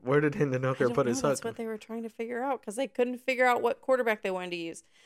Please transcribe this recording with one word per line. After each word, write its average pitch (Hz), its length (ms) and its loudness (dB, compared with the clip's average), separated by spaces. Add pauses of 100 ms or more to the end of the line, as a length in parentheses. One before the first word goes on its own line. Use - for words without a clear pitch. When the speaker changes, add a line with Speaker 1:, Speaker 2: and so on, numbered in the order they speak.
Speaker 1:
where 139 180 4
did 147 140 2
Hendon 131 300 0
Speaker 2:
I 131 40 2
Speaker 1:
Hooker 131 160 0
Speaker 2:
don't 120 100 2
Speaker 1:
put 135 120 2
his 127 160 0
Speaker 2:
know. 147 60 2
That's 135 120 0
Speaker 1:
hook? - 100 -12
Speaker 2:
what 220 60 -10
they 233 100 -6
were 220 120 -6
trying 226 260 -10
to 226 40 -8
figure 233 340 -6
out 262 220 -4
'cause 208 120 -10
they 254 120 -2
couldn't 247 300 0
figure 254 280 2
out 240 160 4
what 233 200 0
quarterback 226 400 2
they 196 80 -2
wanted 180 220 -4
to 175 40 -6
use. 165 280 -8 (220)